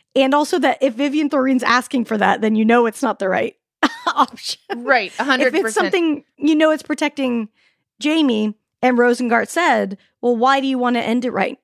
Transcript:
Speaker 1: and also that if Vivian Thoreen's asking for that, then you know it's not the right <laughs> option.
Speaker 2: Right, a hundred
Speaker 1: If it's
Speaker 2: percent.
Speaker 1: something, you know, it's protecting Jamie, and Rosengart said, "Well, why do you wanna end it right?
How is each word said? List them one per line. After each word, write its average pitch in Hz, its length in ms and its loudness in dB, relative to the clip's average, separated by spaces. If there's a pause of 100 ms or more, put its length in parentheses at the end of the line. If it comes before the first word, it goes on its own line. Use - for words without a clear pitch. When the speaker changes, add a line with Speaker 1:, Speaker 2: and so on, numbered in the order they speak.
(160)
Speaker 1:
and 269 180 2
also 294 260 0
that 269 220 0
if 269 140 0
Vivian 285 340 -2
Thoreen's 262 340 0
asking 240 420 -2
for 220 120 -4
that, 196 240 2
then 220 140 0
you 220 100 2
know 233 220 4
it's 214 160 -6
not 220 160 -2
the 190 100 -2
right 185 260 -2 (260)
<laughs> 906 260 -2
option. - 520 -2 (180)
Speaker 2:
Right, 240 420 0
a 180 40 -2
hundred 269 260 0
Speaker 1:
If - 40 -6
it's 339 100 0
Speaker 2:
percent. 226 220 -2
Speaker 1:
something, 330 380 0 (140)
you 302 180 2
know, 311 160 4
it's 311 120 -2
protecting 269 680 -4 (500)
Jamie, 254 560 0 (260)
and 254 160 2
Rosengart 240 520 0
said, 220 480 0 (240)
"Well, 240 140 2
why 262 240 2
do 269 80 -2
you 262 120 -2
wanna 247 200 0
end 233 260 -2
it 247 60 -2
right? - 320 -4